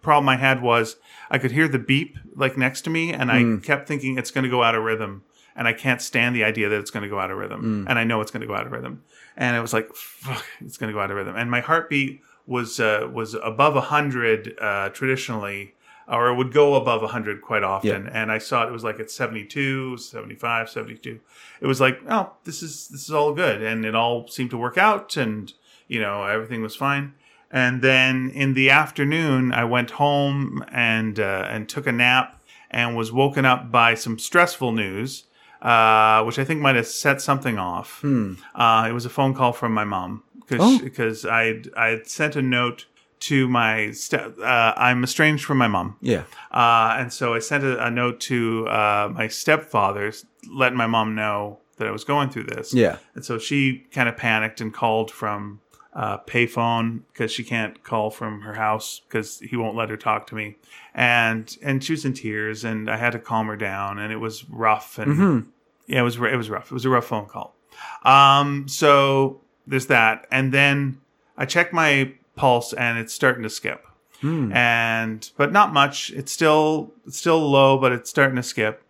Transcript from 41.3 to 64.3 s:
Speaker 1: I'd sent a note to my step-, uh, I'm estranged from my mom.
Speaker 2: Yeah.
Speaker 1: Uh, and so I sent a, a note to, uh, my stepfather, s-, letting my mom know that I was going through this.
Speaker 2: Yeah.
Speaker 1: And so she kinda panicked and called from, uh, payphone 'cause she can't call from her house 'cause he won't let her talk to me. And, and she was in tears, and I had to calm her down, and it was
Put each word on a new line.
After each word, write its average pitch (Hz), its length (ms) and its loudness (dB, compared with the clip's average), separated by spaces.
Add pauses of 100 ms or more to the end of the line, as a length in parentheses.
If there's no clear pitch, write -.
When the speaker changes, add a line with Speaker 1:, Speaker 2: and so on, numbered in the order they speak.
Speaker 1:
I'd 113 300 -2
sent 151 300 -4
a 139 60 0
note 123 440 -2 (320)
to 135 300 2
my 110 420 2
step-, - 500 -6
uh, 117 360 2
I'm 123 260 2
estranged 151 420 0
from 139 140 0
my 123 80 4
mom. 95 340 -2
Speaker 2:
Yeah. 107 220 0 (300)
Speaker 1:
Uh, 117 460 4
and 123 140 -6
so 120 220 -4
I 113 60 -2
sent 143 240 -2
a, 123 220 -2
a 120 40 0
note 123 300 -2
to, 113 480 -2
uh, 104 440 2
my 113 140 -4
stepfather, 104 840 0
s-, - 160 -12 (240)
letting 127 300 0
my 117 80 2
mom 110 300 0
know 104 420 -6 (200)
that 107 100 -4
I - 20 -4
was 110 140 -10
going 143 260 0
through - 140 -10
this. - 300 -10
Speaker 2:
Yeah. 104 240 4 (180)
Speaker 1:
And - 80 -16
so 117 140 -6
she 135 520 -2
kinda 120 220 0
panicked 110 480 -4
and 110 120 -8
called 110 380 -2
from, 104 500 -8 (340)
uh, 107 240 -6
payphone 117 840 -2 (140)
'cause 113 180 -6
she 120 100 -8
can't 110 400 -6
call 107 280 -2
from 107 320 -10
her 107 120 -14
house 107 540 -4
'cause - 320 -6
he - 160 -8
won't 110 200 -4
let 113 120 -4
her 107 80 -8
talk 107 320 -2
to - 80 -16
me. 107 200 -10 (380)
And, 117 680 0
and 135 200 -2
she 160 120 -4
was 151 100 -8
in 135 80 -2
tears, 107 520 -6
and 110 240 -6
I 110 100 -2
had 120 140 0
to 117 60 -8
calm 110 300 -4
her 107 80 -6
down, 101 420 -6
and 107 140 -8
it 110 80 -8
was 110 280 -8